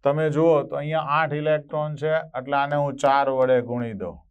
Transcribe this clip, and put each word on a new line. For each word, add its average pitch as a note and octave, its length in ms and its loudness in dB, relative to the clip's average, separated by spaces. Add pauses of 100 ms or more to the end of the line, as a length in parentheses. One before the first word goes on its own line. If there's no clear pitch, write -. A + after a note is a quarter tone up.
તમે D#3 300 0
જુઓ D#3+ 180 6 (140)
તો C#3+ 120 -6
અહીંયા D3+ 380 -2
આઠ D3+ 220 -2
ઇલેક્ટ્રોન D3+ 600 -2
છે, D#3 140 0 (240)
એટલે C#3 220 -2
આને D3 240 0
હું C#3 180 -6
ચાર C#3 220 4 (160)
વડે B2+ 180 4 (100)
ગુણી A#2 320 -6
દઉં. E2+ 160 -10 (140)